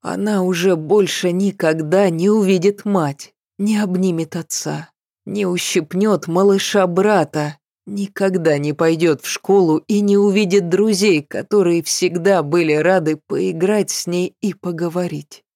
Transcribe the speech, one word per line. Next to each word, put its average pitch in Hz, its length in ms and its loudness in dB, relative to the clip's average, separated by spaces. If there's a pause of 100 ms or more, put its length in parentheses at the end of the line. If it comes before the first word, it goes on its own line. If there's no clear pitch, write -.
Она 190 400 -2
уже 180 320 0
больше 180 560 0
никогда 175 800 0
не 165 180 0
увидит 196 560 2
мать, 165 480 -2 (260)
не 208 200 0
обнимет 180 560 -2
отца, 156 560 -8 (340)
не 202 220 -4
ущипнет 180 800 -2
малыша 196 640 2
брата, 170 720 0 (280)
никогда 190 720 -2
не 147 140 -4
пойдет 160 500 0
в - 60 -10
школу 185 580 2
и 208 140 0
не 202 160 2
увидит 196 520 2
друзей, 196 540 2
которые 175 600 0
всегда 175 580 0
были 156 300 0
рады 156 560 0
поиграть 185 640 -2
с - 180 -8
ней 180 320 -2
и 196 120 -2
поговорить. 170 920 -6 (120)